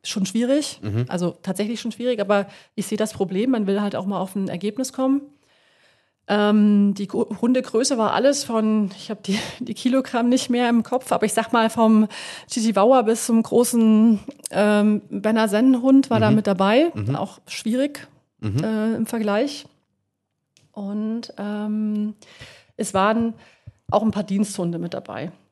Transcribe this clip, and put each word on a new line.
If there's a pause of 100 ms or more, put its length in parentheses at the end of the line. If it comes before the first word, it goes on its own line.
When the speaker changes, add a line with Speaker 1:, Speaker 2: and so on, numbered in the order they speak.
Speaker 1:
Schon
schwierig,
Speaker 2:
Mhm.
Speaker 1:
also
tatsächlich
schon
schwierig,
aber (280)
ich
sehe
das
Problem,
man
will
halt
auch
mal
auf
ein
Ergebnis
kommen. (1040)
Ähm,
die
Gu-,
Hundegröße
war
alles
von,
ich
hab
die, (200)
die
Kilogramm
nicht
mehr
im
Kopf,
aber
ich
sag
mal
vom (440)
Chihuahua
bis
zum
großen, (300)
ähm,
Berner
Sennenhund
war
da
Speaker 2:
Mhm.
Speaker 1:
mit
dabei,
Speaker 2:
Mhm.
Speaker 1:
auch
schwierig, (340)
Speaker 2:
Mhm.
Speaker 1:
äh,
im
Vergleich. (1040)
Und,
ähm, (640)
es
waren (560)
auch
ein
paar
Diensthunde
mit
dabei (200)